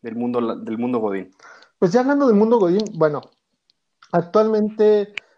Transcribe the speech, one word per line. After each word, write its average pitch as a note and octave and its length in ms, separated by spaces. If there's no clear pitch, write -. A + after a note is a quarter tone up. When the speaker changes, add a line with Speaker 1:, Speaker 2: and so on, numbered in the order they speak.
Speaker 1:
del A2+ 120
mundo, A#2+ 420
del A2 200
mundo A#2+ 220
godín. G2 320
Speaker 2:
Pues, F#3 120
ya A#3+ 100
hablando C#4 260
del A3+ 80
mundo A3 240
godín, F#3+ 240
bueno, D3+ 280
actualmente G#3 1040